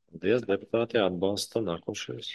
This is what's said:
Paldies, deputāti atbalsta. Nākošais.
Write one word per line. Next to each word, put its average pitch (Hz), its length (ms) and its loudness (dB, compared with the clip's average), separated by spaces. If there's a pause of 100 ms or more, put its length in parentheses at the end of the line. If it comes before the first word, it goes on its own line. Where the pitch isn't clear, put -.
(120)
Paldies, 101 320 2
deputāti 113 560 0
atbalsta. 98 640 0
Nākošais. - 720 -6